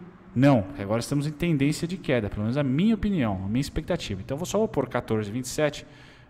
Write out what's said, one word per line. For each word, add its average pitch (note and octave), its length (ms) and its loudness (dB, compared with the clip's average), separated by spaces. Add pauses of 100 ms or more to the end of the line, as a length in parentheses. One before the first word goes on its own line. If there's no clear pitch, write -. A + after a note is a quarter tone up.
(340)
Não, C3 280 6
porque G2+ 200 -8
agora G#2+ 180 0
estamos C#3+ 260 -2
em D#3 60 -4
tendência D3+ 560 0
de F#3 80 -6
queda, A#2 320 0
pelo G#2 140 -4
menos A#2 140 0
a D3 60 0
minha D#3 320 2
opinião, B2+ 500 0
a F#2+ 40 -4
minha A#2 120 0
expectativa. D#3 600 -4
Então, C3+ 140 -6
eu C#3+ 40 -6
vou F3 80 -6
só G3 120 -2
vou A3 100 2
pôr C3 200 0
quatorze A2 420 -2
e - 20 -8
vinte B2 140 -6
e - 20 -10
sete - 380 -2 (440)